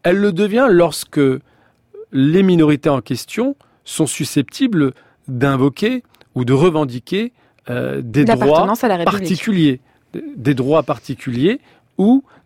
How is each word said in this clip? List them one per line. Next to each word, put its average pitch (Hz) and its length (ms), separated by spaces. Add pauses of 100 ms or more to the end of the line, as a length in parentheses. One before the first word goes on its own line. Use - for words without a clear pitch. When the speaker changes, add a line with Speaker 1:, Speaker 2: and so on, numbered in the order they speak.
Speaker 1:
Elle 180 140
le 202 160
devient 214 360
lorsque 165 520 (880)
les 151 320
minorités 156 460
en 131 120
question 240 540 (300)
sont - 220
susceptibles 151 880 (340)
d'invoquer 139 760 (320)
ou 127 80
de 123 100
revendiquer, 156 800 (380)
euh, 127 340
des 123 220
droits - 100
Speaker 2:
D'appartenance 170 480
à 247 40
la 190 100
République. 190 240
Speaker 1:
particuliers, 165 600 (540)
des 143 180
droits 139 300
particuliers, 135 800 (360)
ou, 247 260 (220)